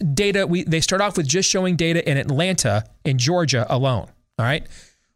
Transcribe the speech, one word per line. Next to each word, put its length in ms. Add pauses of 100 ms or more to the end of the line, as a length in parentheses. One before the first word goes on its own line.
(140)
data. 320
We, 180
they 180
start 200
off 160
with 100
just 220
showing 280
data 320
in 80
Atlanta, 680 (200)
in 120
Georgia 520
alone. 400 (280)
All 80
right. 200 (500)